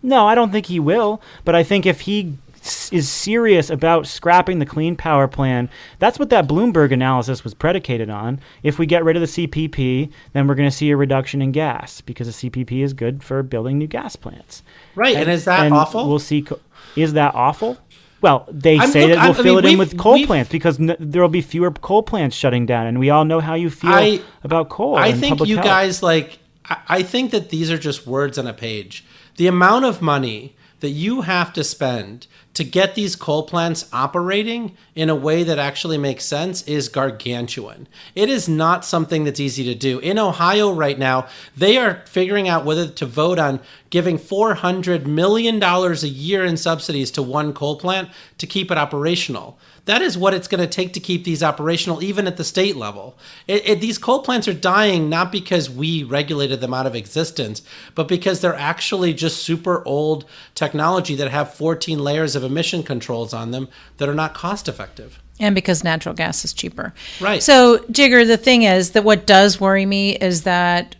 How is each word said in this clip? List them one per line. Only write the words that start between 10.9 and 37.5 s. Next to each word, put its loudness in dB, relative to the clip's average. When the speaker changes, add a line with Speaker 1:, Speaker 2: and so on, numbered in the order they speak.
Speaker 1:
a 4
reduction 0
in 0
gas -4
because -10
the -10
C -8
P -6
P -4
is -2
good -6
for -4
building -4
new -2
gas -10
plants. -18
Speaker 2:
Right, 2
and 0
Speaker 1:
And, 0
Speaker 2:
is -2
that 4
Speaker 1:
and 6
Speaker 2:
awful? 2
Speaker 1:
we'll 0
see -2
co-, -10
is 0
that 2
awful? 0
Well, 4
they 4
Speaker 2:
I'm, 6
Speaker 1:
say 6
Speaker 2:
look, 8
Speaker 1:
that 6
we'll 6
Speaker 2:
I, 0
I 4
Speaker 1:
fill 8
Speaker 2:
mean, 4
Speaker 1:
it -
in 8
Speaker 2:
we've, 2
Speaker 1:
with -8
coal 8
Speaker 2:
we've 4
Speaker 1:
plants 0
because 0
n-, 2
there'll 2
be 0
fewer 0
coal 0
plants -2
shutting 0
down, 0
and -2
we 4
all 6
know 2
how -4
you -2
feel -2
Speaker 2:
I, 4
Speaker 1:
about 0
coal -2
Speaker 2:
I 4
Speaker 1:
and 0
Speaker 2:
think 0
Speaker 1:
public 0
Speaker 2:
you 2
Speaker 1:
health. 0
Speaker 2:
guys, 2
like, 0
I, -6
I 0
think -4
that -4
these -4
are -2
just -8
words -4
on -6
a -8
page. -12
The 2
amount 4
of -2
money -2
that -4
you -4
have -2
to -6
spend -6
to -4
get 0
these -4
coal -4
plants -4
operating -4
in 0
a 2
way 0
that -2
actually -4
makes -4
sense -6
is -4
gargantuan. -8